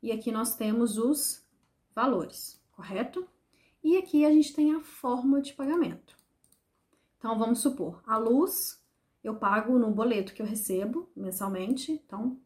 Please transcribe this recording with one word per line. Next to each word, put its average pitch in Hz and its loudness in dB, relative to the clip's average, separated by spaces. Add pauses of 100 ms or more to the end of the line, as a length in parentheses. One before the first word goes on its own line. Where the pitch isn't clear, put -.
e 226 -4
aqui 220 -6
nós 220 -4
temos 220 0
os 262 -2 (480)
valores, - -4 (100)
correto? 220 -8 (560)
E 330 4
aqui 302 2
a 302 6
gente 302 6
tem 302 2
a 320 -2
forma 269 0
de - -6
pagamento. 277 -2 (1040)
Então, 220 -4
vamos 226 2
supor, 185 -2
a 220 2
luz 247 2 (460)
eu 214 -6
pago 214 2
no 220 4
boleto 208 0
que - -8
eu 214 -4
recebo 214 -4
mensalmente, 196 -4
então, 254 -6